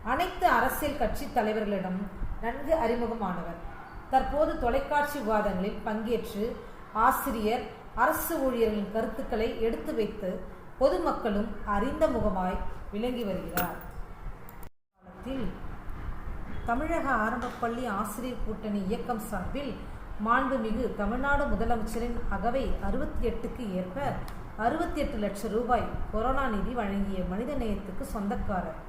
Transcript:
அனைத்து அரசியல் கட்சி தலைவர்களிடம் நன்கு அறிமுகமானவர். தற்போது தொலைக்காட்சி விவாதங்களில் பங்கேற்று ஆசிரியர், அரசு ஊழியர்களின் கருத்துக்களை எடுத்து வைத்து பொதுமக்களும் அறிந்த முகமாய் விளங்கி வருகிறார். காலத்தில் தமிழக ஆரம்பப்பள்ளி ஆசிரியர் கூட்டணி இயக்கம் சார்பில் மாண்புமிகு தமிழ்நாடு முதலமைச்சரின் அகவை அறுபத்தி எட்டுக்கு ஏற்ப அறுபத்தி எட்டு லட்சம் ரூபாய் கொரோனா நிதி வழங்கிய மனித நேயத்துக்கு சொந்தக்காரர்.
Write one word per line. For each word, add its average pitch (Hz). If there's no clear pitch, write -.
அனைத்து 339
அரசியல் 262
கட்சி 254
தலைவர்களிடம் 202
நன்கு 269
அறிமுகமானவர். 214
தற்போது 285
தொலைக்காட்சி 285
விவாதங்களில் 208
பங்கேற்று 214
ஆசிரியர், 233
அரசு 277
ஊழியர்களின் 220
கருத்துக்களை 233
எடுத்து 233
வைத்து 196
பொதுமக்களும் 254
அறிந்த 214
முகமாய் 202
விளங்கி 233
வருகிறார். 170
காலத்தில் 254
தமிழக 302
ஆரம்பப்பள்ளி 233
ஆசிரியர் 233
கூட்டணி 208
இயக்கம் 226
சார்பில் 214
மாண்புமிகு 240
தமிழ்நாடு 269
முதலமைச்சரின் 226
அகவை 220
அறுபத்தி 254
எட்டுக்கு 226
ஏற்ப 180
அறுபத்தி 302
எட்டு 220
லட்சம் 202
ரூபாய் 233
கொரோனா 262
நிதி 208
வழங்கிய 196
மனித 226
நேயத்துக்கு 208
சொந்தக்காரர். 202